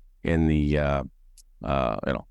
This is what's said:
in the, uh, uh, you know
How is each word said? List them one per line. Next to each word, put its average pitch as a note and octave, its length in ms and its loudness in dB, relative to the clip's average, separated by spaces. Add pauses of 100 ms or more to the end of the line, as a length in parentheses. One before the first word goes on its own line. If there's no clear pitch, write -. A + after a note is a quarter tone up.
(240)
in E2 240 2
the, D2 300 2
uh, C#2+ 260 0 (600)
uh, A#1+ 420 -2
you C2 80 -2
know - 180 -8